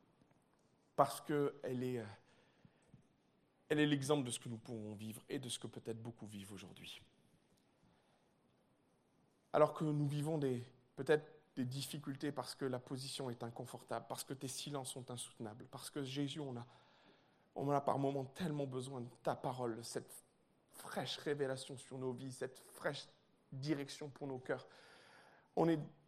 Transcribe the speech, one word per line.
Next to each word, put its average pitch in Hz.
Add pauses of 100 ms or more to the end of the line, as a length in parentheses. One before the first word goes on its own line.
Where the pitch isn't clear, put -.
(960)
parce -
que 147
elle 127
est, 127
euh, 110 (1600)
elle 156
est 151
l'exemple 143
de 120
ce -
que -
nous 117
pouvons 107
vivre 110
et 147
de 127
ce 117
que 120
peut-être 113
beaucoup 117
vivent 101
aujourd'hui. 90 (2500)
Alors 147
que -
nous 147
vivons 147
des, 127 (320)
peut-être 151 (300)
des 131
difficultés 139
parce -
que -
la 127
position 135
est 117
inconfortable, 120
parce -
que 143
tes 131
silences 135
sont 123
insoutenables, 120
parce -
que 147
Jésus, 139
on 131
a, 120 (880)
on 143
a 143
par 131
moments 139
tellement 147
besoin 131
de 120 (140)
ta 131
parole, 123
cette - (580)
fraîche -
révélation 135
sur 127
nos 127
vies, 131
cette 135 (160)
fraîche 147 (440)
direction 143
pour 139
nos 135
cœurs. 127 (920)
On 165
est 160 (280)